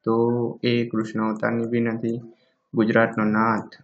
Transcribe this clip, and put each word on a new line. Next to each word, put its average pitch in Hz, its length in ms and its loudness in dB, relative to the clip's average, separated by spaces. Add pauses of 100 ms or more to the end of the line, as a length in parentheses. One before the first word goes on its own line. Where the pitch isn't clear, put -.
તો 117 600 0
એ 120 220 2
કૃષ્ણ 110 440 -4
અવતારની 113 360 -2
બી 117 140 -2
નથી, 117 420 -2 (520)
ગુજરાતનો 113 500 2
નાથ 107 460 0 (140)